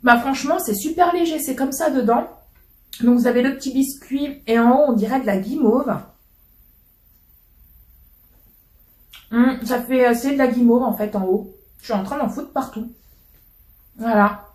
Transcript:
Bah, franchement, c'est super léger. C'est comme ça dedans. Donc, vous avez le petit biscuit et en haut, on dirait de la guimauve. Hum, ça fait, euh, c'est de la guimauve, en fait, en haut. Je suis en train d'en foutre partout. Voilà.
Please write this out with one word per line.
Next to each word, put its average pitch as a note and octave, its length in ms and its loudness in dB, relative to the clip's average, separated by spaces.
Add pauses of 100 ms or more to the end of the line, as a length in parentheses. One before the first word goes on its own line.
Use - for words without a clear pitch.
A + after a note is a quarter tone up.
Bah, A#3+ 160 4
franchement, C4+ 400 -2
c'est G#3+ 160 -4
super E4+ 400 0
léger. D#4+ 240 -2
C'est C4 180 -6
comme C4+ 160 -4
ça D#4+ 160 -2
dedans. A#3+ 400 0 (720)
Donc, A#3+ 160 6
vous A#3+ 80 2
avez A#3+ 140 2
le C4+ 160 0
petit C4 160 -8
biscuit C#4 760 -4
et A3+ 120 2
en A#3 140 6
haut, D4 160 6
on B3+ 40 4
dirait A3 280 0
de A#3 60 -4
la G3 120 0
guimauve. B3 520 0 (3500)
Hum, B3 320 2
ça A#3+ 160 -2
fait, B3 280 2
euh, A#3 60 2
c'est C4+ 180 -4
de C#4 60 -2
la B3+ 100 4
guimauve, A#3+ 340 2
en A3 140 -4
fait, G#3+ 180 -6
en G3 100 -2
haut. F#3+ 300 -4 (240)
Je - 60 -20
suis - 80 -6
en G3 100 -2
train C#4 160 -8
d'en C#4+ 100 -2
foutre - 240 -12
partout. A#3+ 400 -8 (1040)
Voilà. G#3+ 580 0